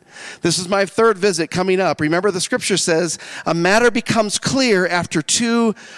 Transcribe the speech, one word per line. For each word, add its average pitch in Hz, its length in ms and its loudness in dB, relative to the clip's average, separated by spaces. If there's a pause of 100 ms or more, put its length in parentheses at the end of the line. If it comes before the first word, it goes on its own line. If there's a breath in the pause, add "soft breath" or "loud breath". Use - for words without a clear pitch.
(420 loud breath)
"This 165 180 0
is 180 80 -8
my 196 180 0
third 226 320 2
visit 170 320 -2
coming 185 300 0
up. 170 220 0
Remember, 175 300 0
the 175 100 -4
scripture - 340 -2
says, 165 420 0 (280 loud breath)
'A 160 80 0
matter 202 380 4
becomes 220 480 0
clear 233 460 2
after 170 360 -2
two 233 520 0 (240 loud breath)